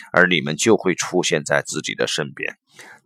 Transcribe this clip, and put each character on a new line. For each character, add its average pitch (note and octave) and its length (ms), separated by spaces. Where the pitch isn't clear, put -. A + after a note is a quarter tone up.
儿 F2+ 140
女 E2 140
们 C#2+ 140
就 A2 220
会 F#2 160
出 E2+ 300
现 D#2 200
在 C#2+ 220
自 - 160
己 - 140
的 A#1+ 100
身 C#2+ 280
边。 - 240